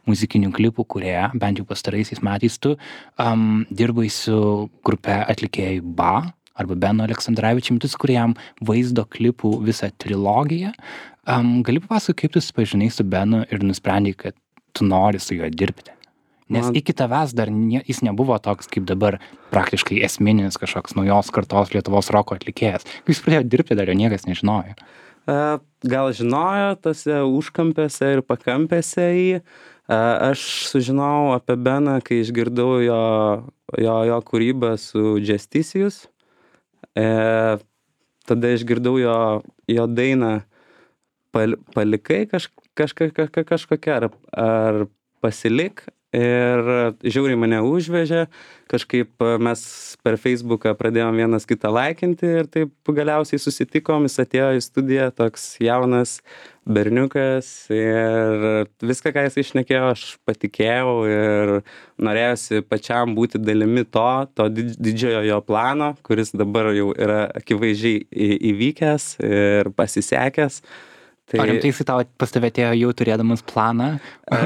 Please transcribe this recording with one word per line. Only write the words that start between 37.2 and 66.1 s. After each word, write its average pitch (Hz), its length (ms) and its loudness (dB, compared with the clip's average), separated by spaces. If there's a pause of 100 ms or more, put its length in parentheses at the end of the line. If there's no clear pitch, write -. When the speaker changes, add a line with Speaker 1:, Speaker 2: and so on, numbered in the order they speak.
Speaker 2:
tada 120 220 2
išgirdau 120 480 0
jo, 117 180 2 (480)
jo 117 220 0
dainą 120 540 0 (960)
Pal-, 110 340 0
Palikai 110 580 0
kaž-, 185 240 -6 (200)
kažka-, 151 420 -2
ka-, 151 180 -2
ka-, 160 160 -4
kažkokia, 151 540 -4
ar, 113 100 0 (220)
ar 110 500 0 (400)
Pasilik. 117 640 -2 (240)
Ir 123 580 2 (360)
žiauriai 131 360 0
mane 113 220 2
užvežė, 165 640 0 (400)
kažkaip, - 500 -2
e, 117 220 0
mes 117 240 0 (360)
per 113 220 0
Facebooką 117 560 0
pradėjom 113 400 0
vienas 113 320 0
kitą 110 240 -2
laikinti 165 580 0
ir 165 220 0
taip 151 400 -4
galiausiai 151 480 0
susitikom, 147 720 0
jis - 100 -4
atėjo 131 320 2
į 127 140 0
studiją, 135 460 0
toks - 340 -2 (140)
jaunas 123 580 2 (460)
berniukas, 131 880 0 (140)
ir 110 1000 0 (120)
viską, 127 360 -2
ką 143 100 0
jisai 139 220 -2
šnekėjo, 131 400 0
aš 123 180 -2 (160)
patikėjau 117 840 -2
ir 107 500 2 (420)
norėjosi 110 680 0
pačiam 117 520 -2
būti 117 240 0
dalimi 110 480 2
to, 117 220 0 (200)
to 110 220 0
didž-, 113 260 -6
didžiojo 113 460 0
jo 104 180 2
plano, 135 580 0
kuris 110 360 -2